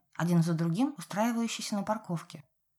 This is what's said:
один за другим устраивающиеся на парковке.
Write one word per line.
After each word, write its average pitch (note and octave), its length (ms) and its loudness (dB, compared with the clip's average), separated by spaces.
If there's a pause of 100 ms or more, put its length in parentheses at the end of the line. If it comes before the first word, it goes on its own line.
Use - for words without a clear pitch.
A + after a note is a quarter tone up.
(180)
один E3+ 260 6
за E3+ 100 2
другим E3+ 440 0
устраивающиеся A3+ 800 -2
на G3+ 60 -2
парковке. - 600 -4 (360)